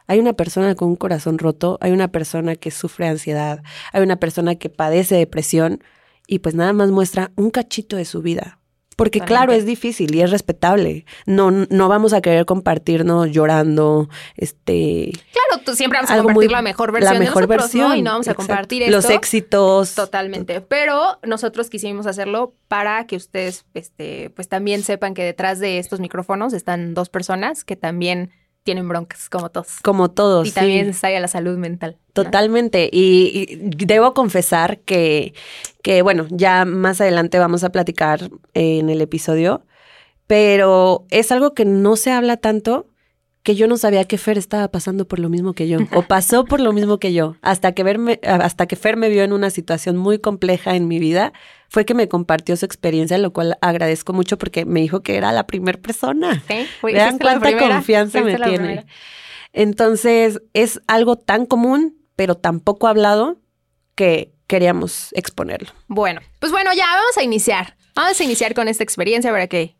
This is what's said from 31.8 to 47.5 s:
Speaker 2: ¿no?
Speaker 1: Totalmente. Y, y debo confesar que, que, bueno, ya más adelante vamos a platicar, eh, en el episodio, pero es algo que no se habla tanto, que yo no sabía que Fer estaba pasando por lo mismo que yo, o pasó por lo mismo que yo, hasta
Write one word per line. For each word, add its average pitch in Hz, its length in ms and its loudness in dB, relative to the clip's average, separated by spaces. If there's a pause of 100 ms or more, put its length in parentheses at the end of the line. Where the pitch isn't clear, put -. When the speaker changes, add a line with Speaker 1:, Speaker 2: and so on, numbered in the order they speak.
Speaker 2:
¿no? - 40 -20
Speaker 1:
Totalmente. 208 800 0
Y, 185 540 4 (340)
y 196 60 -2
debo 220 280 4
confesar 180 640 0
que, 160 540 0 (480)
que, 190 200 4
bueno, 180 300 2
ya 185 340 2
más 185 340 -2
adelante 175 400 2
vamos 175 240 2
a 180 60 -2
platicar, 175 600 -2 (260)
eh, 160 240 0
en 156 100 0
el 156 100 0
episodio, 160 640 -2 (640)
pero 196 840 4
es 226 200 2
algo 277 220 2
que 240 100 0
no 196 320 4
se 240 160 0
habla 240 240 0
tanto, 220 520 -2 (560)
que 208 120 2
yo 220 120 4
no 240 100 2
sabía 202 260 2
que 190 140 -2
Fer 214 200 -2
estaba 202 300 -2
pasando 190 400 -6
por 180 120 -6
lo 170 100 -2
mismo 175 240 -2
que 165 160 -4
yo, 165 100 0 (140)
o 175 80 4
pasó 190 420 2
por 269 160 0
lo 226 140 2
mismo 208 260 2
que 190 140 -2
yo, 160 280 -2
hasta 185 300 0